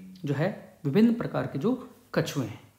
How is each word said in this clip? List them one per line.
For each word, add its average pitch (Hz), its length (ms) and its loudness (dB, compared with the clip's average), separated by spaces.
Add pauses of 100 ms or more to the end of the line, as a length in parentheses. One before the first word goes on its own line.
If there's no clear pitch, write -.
(260)
जो 143 80 0
है 156 160 0 (360)
विभिन्न 214 280 6
प्रकार 139 340 -4
के 139 120 -6
जो 220 160 0 (400)
कछुए 143 300 0
हैं 107 160 -10 (180)